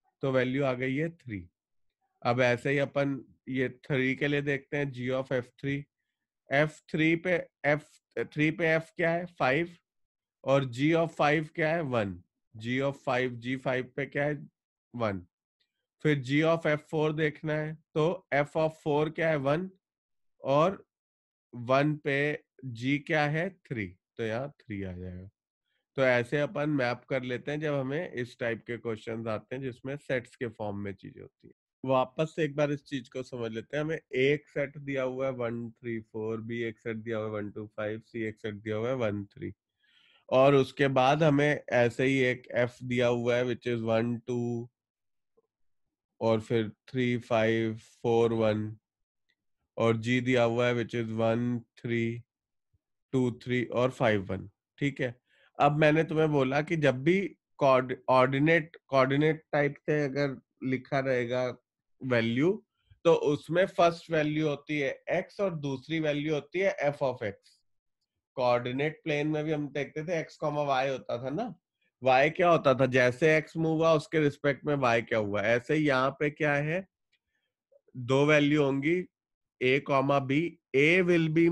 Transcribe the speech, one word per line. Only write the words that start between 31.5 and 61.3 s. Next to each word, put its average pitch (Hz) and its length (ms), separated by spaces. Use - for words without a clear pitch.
वापस 131 520
से 165 80
एक 143 120
बार 147 160
इस 143 140
चीज - 240
को 131 140
समझ 117 280
लेते 113 260
हैं, 151 60
हमें 160 120
ए 135 380
एक 151 160
सेट 143 280
दिया 139 260
हुआ 131 220
है 135 80
वन 117 380
थ्री 117 280
फ़ोर, 110 420
बी 117 220
एक 113 160
सेट 113 180
दिया 110 200
हुआ 107 80
है 107 60
वन 104 200
टू 107 160
फ़ाइव, 107 320
सी 113 240
एक 107 160
सेट 107 160
दिया 107 200
हुआ 110 140
है 135 60
वन 104 300
थ्री, 101 280
और 135 260
उसके 135 340
बाद 135 340
हमें 147 400
ऐसे 120 320
ही 135 180
एक 127 320
एफ 120 280
दिया 123 240
हुआ 120 280
है 123 100
which 123 220
is 120 160
वन 113 340
टू 120 520
और 113 200
फिर 110 280
थ्री 123 320
फ़ाइव 113 540
फ़ोर 117 320
वन 107 380
और 113 200
जी 120 240
दिया 123 220
हुआ 117 240
है 123 80
which 117 200
is 117 200
वन 117 440
थ्री 117 260
टू 127 180
थ्री 123 220
और 123 260
फ़ाइव 107 400
वन, 95 180
ठीक 139 220
है। 123 180
अब 147 180
मैंने 156 260
तुम्हें 156 280
बोला 139 300
कि 156 160
जब 135 260
भी 180 160
कोऑर्ड-, 131 380
ऑर्डिनेट, 139 680
कोऑर्डिनेट 143 640
टाइप 147 280
से 151 240
अगर 139 320
लिखा 131 360
रहेगा 127 440